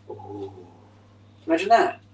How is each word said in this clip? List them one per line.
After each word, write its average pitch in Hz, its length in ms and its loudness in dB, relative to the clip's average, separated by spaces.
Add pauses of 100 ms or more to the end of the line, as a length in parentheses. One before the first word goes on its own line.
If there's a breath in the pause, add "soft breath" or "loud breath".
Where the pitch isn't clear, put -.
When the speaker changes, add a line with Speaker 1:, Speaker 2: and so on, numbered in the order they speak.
Speaker 1:
Ooh. 101 440 -14 (920)
Speaker 2:
Imagine 339 240 0
that. - 300 4 (140)